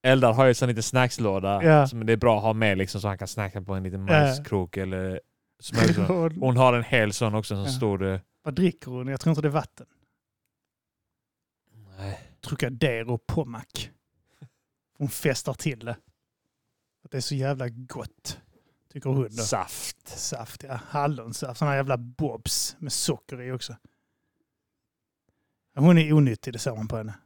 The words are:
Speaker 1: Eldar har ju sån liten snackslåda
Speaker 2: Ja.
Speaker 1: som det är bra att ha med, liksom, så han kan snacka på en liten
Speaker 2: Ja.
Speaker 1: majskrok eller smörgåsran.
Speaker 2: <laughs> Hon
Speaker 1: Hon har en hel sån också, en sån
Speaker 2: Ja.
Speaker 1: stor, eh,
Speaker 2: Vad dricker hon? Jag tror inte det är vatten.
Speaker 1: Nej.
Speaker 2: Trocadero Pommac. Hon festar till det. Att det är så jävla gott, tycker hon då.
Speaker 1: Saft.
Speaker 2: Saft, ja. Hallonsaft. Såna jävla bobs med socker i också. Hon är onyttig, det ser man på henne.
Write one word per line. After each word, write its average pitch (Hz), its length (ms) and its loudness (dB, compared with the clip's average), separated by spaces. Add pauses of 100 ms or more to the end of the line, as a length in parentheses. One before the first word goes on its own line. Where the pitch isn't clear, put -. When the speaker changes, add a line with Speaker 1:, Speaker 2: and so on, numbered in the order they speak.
Speaker 1:
Eldar 127 300 6
har 131 120 6
ju 127 80 8
sån 127 160 0
liten 113 140 -4
snackslåda 101 800 0
Speaker 2:
Ja. 151 240 8
Speaker 1:
som 117 180 -6
det 113 80 4
är 113 40 4
bra 113 200 4
att 101 60 -2
ha 110 100 2
med, 107 240 2
liksom, 95 240 -2
så 101 60 -4
han 98 100 -4
kan 95 100 -8
snacka 98 340 -6
på 95 120 -8
en 95 100 -4
liten 95 240 -6
Speaker 2:
Ja. 170 60 4
Speaker 1:
majskrok 135 640 2
eller 95 420 -4 (400)
smörgåsran. 170 460 2
Speaker 2:
<laughs> - 20 0
Hon 165 320 0
Speaker 1:
Hon 127 180 2
har 127 160 6
en 120 100 0
hel 107 300 2
sån 107 220 0
också, 107 200 -2
en 98 100 -4
sån 139 80 -2
Speaker 2:
Ja. 127 40 -6
Speaker 1:
stor, 101 260 0 (100)
eh, 92 60 -4 (240)
Speaker 2:
Vad 151 100 -8
dricker 165 380 -2
hon? 127 160 -8
Jag 135 120 -6
tror 165 120 2
inte 156 100 0
det 151 60 0
är - 20 2
vatten. - 360 -4 (2000)
Speaker 1:
Nej. 98 220 -8 (260)
Speaker 2:
Trocadero 123 720 -2
Pommac. 117 480 -6 (1300)
Hon 143 120 -4
festar - 440 -4
till 117 320 -8
det. 117 100 -8 (1120)
Att - 60 -18
det 139 60 -6
är 127 40 -4
så 143 140 -6
jävla 131 340 -2
gott, - 680 -14 (540)
tycker 139 160 -6
hon 135 140 0
då. 110 60 -4 (140)
Speaker 1:
Saft. - 640 -6 (120)
Speaker 2:
Saft, - 440 -10
ja. 135 160 -10 (100)
Hallonsaft. 131 680 -4
Såna 143 160 0
jävla 135 220 0
bobs 120 840 -6
med 147 140 -8
socker - 480 -4
i 127 100 -10
också. 123 240 -10 (2000)
Hon 165 220 8
är 156 160 4
onyttig, 131 400 4
det 113 60 -10
ser 120 160 -4
man 110 120 -6
på 113 100 -6
henne. 110 160 -8 (120)